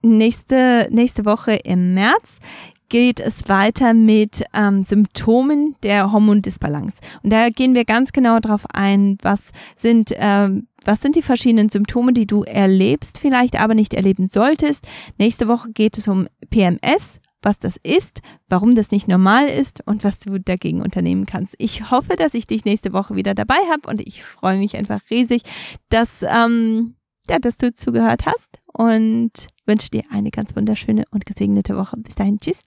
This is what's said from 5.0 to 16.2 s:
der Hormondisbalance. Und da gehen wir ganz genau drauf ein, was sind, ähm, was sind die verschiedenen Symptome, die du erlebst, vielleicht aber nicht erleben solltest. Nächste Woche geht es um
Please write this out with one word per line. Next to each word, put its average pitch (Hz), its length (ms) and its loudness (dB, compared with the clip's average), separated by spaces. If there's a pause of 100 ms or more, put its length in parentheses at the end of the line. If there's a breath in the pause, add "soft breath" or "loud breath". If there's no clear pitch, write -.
der 202 300 0
Hormondisbalance. 202 920 0 (220 loud breath)
Und 202 80 0
da 226 180 4
gehen 254 240 2
wir 240 120 2
ganz 240 260 0
genau 233 280 2
drauf 214 320 -2
ein, 196 520 2
was 202 260 -2 (260 loud breath)
sind, 233 400 2
ähm, 202 520 0 (180)
was 208 160 0
sind 285 140 0
die 330 80 2
verschiedenen 233 460 2
Symptome, 240 440 0
die 226 140 2
du 208 160 0
erlebst, 190 760 0
vielleicht 247 420 0
aber 220 140 2
nicht 214 220 2
erleben 190 320 0
solltest. 294 600 0 (300 loud breath)
Nächste 220 300 0
Woche 233 240 -2
geht 214 260 0
es 214 100 -6
um 190 200 0 (240)